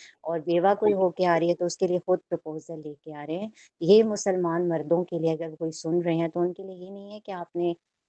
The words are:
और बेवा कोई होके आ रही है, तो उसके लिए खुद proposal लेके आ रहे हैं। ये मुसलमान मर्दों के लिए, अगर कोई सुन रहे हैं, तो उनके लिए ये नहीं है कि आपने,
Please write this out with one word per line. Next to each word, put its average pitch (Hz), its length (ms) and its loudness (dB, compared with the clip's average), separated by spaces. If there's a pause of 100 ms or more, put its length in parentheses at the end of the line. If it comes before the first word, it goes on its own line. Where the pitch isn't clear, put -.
(240)
और 165 160 -4
बेवा 175 340 2
कोई 208 180 2
होके 185 340 2
आ 170 120 4
रही 170 120 2
है, 175 60 2
तो 175 100 -2
उसके 175 220 -2
लिए 180 120 0
खुद 180 200 0 (100)
proposal 160 500 -8
लेके 151 340 -14
आ 147 100 -12
रहे 156 140 -6
हैं। 214 140 -8 (300)
ये 202 220 8
मुसलमान 185 640 0
मर्दों 165 360 0
के 175 160 -6
लिए, 160 160 2
अगर 160 200 -8
कोई 160 160 -4
सुन 165 300 -2
रहे 165 160 0
हैं, 165 120 0
तो 175 100 -4
उनके 180 240 -2
लिए 190 120 -12
ये 180 160 -14
नहीं 196 220 -16
है 214 60 -14
कि 214 120 -14
आपने, 175 440 -4 (340)